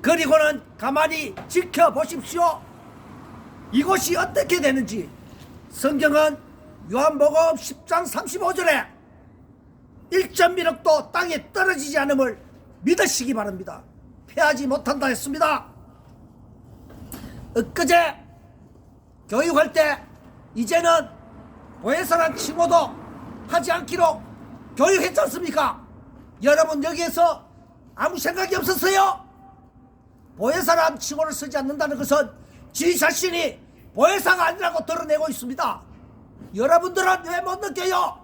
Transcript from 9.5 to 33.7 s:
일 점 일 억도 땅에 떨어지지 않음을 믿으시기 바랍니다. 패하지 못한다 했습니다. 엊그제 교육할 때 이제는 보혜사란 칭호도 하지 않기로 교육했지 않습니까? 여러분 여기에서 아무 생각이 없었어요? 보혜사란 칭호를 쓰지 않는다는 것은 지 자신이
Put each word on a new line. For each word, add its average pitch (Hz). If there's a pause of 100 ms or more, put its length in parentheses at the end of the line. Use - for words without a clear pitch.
일 370
점 349
일 330
억도 311
땅에 339
떨어지지 320
않음을 269 (440)
믿으시기 262
바랍니다. 190 (440)
패하지 294
못한다 277
했습니다. 285 (1900)
엊그제 330 (1120)
교육할 302
때 302 (520)
이제는 330 (920)
보혜사란 330
칭호도 330 (720)
하지 339
않기로 339 (540)
교육했지 247
않습니까? 311 (580)
여러분 294
여기에서 339 (500)
아무 311
생각이 370
없었어요? 381 (1120)
보혜사란 320
칭호를 302
쓰지 285
않는다는 285
것은 285 (420)
지 330
자신이 339 (340)